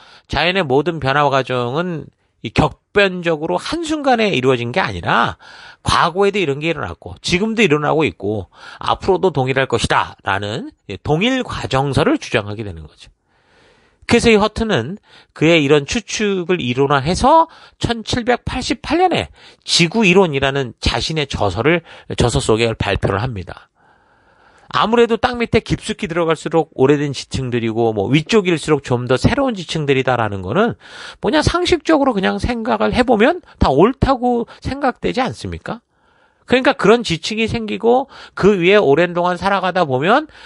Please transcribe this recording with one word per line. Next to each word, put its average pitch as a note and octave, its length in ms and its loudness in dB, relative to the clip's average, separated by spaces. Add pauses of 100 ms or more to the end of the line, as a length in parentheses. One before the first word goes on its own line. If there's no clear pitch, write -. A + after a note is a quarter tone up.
(280)
자연의 F3 360 0
모든 D3+ 360 0
변화 C#3 300 2
과정은 C3 760 -2 (360)
이 A#2 100 -8
격변적으로 F3 1040 -2
한순간에 D4 720 -2
이루어진 B2 420 0
게 F#3 80 -2
아니라 A2+ 560 -2 (480)
과거에도 F3 560 2
이런 C#3+ 200 -2
게 D#3+ 100 -4
일어났고 G#2 520 -8
지금도 G#3+ 400 0
일어나고 D3+ 440 2
있고 G2+ 420 -4 (300)
앞으로도 F3 540 0
동일할 C3+ 340 0
것이다라는, G#2+ 1040 -4 (180)
예, G2 140 -10
동일 A3+ 400 -2
과정설을 C#3+ 760 -2
주장하게 G#2 460 -4
되는 E2 240 -12
거죠. - 240 -20 (960)
그래서 A#3 260 2
이 G#3+ 40 6
허튼은 G3 640 -2 (360)
그의 D#3+ 300 4
이런 C#3 220 4
추측을 F#3+ 760 -2
이론화해서 C#3+ 880 2 (280)
천칠백팔십팔 A#3+ 1200 -4
년에 D#4 300 0 (360)
지구 F3 400 2
이론이라는 C#3 720 2
자신의 C#3+ 480 -2
저서를, A#2 540 0 (340)
저서 B2 240 0
속에 A2+ 340 2
발표를 G2 480 -2
합니다. A2 480 -10 (1000)
아무래도 A3+ 460 2
땅 B3 220 -4
밑에 A3+ 220 0
깊숙이 - 460 -6
들어갈수록 D#3+ 680 -2
오래된 C#3+ 360 4
지층들이고 A#2 840 -2
뭐 G2+ 140 -2
위쪽일수록 D#3 760 0
좀 B2 240 -2
더 B2+ 100 2
새로운 B3+ 380 0
지층들이다라는 C3 880 -2
거는 E3 320 -2 (460)
뭐냐, D4 200 0
상식적으로 D#4+ 720 0
그냥 G3+ 240 -2
생각을 A3 560 -2
해보면 B3 480 2 (160)
다 F#3 120 2
옳다고 A#3+ 760 2 (160)
생각되지 B3+ 600 -4
않습니까? C3 600 -8 (640)
그러니까 C4 280 2
그런 A#3 280 4
지층이 G#3+ 460 -4
생기고 A3+ 640 0 (260)
그 G3+ 240 4
위에 F3+ 160 4
오랜 F3 380 4
동안 F3 240 0
살아가다 F#3 480 0
보면 E3+ 420 2 (180)